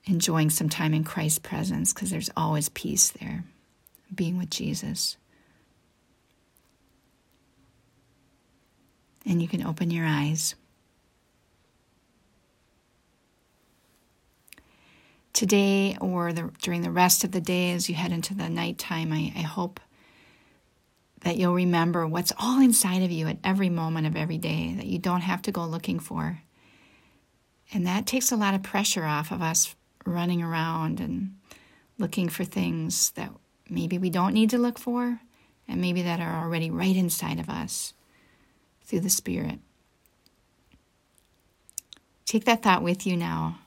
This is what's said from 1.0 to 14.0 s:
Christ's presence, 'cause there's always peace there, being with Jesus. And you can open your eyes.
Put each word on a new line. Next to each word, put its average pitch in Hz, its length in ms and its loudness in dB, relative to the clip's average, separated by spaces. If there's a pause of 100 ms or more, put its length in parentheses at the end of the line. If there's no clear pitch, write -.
Christ's 156 340 -2
presence, 165 540 -2
'cause - 180 -6
there's 160 260 -4
always 156 340 0
peace - 400 0
there, - 340 -10 (680)
being 180 240 -2
with 175 140 -4
Jesus. - 680 -4 (4000)
And 170 160 2
you 170 60 0
can 170 180 -2
open 165 280 -2
your 165 120 0
eyes. 151 520 0 (4000)